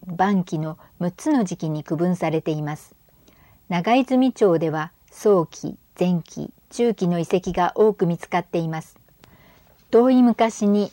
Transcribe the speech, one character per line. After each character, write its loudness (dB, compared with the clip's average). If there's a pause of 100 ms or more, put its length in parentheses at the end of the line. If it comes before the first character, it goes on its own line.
晩 0
期 -6
の -8 (220)
六 -4
つ -4
の 2
時 -8
期 -6
に -6
区 -6
分 0
さ -4
れ -2
て -4
い -4
ま -8
す。 -20 (760)
長 0
泉 2
町 4
で -2
は、 -6 (180)
早 2
期、 -12 (200)
前 0
期、 -14 (180)
中 0
期 -2
の 0
遺 -2
跡 -2
が -2
多 4
く -2
見 -2
つ -18
か -2
っ -6
て -6
い -4
ま -8
す。 -20 (920)
遠 6
い 6
昔 2
に 0